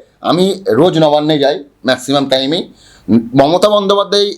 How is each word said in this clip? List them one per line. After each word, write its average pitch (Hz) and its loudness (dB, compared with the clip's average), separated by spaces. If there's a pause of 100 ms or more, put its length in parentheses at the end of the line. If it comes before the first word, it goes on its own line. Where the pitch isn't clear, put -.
(220)
আমি 165 0 (220)
রোজ 156 2
নবান্নে 151 0
যাই 139 -2 (220)
ম্যাক্সিমাম 135 -2
টাইমেই। 135 -2 (720)
মমতা 165 4
বন্দ্যোপাধ্যায় 202 0 (100)